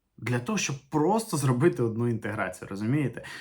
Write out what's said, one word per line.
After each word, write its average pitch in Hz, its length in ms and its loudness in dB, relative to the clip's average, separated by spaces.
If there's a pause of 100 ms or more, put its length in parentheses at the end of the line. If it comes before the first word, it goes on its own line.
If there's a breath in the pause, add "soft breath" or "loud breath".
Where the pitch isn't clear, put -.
(180)
Для 117 200 0
того, 196 200 -2
щоб 143 180 -2 (140)
просто 175 460 2
зробити 131 460 4
одну 117 260 0
інтеграцію, 104 600 -4
розумієте? 117 560 -2 (160 loud breath)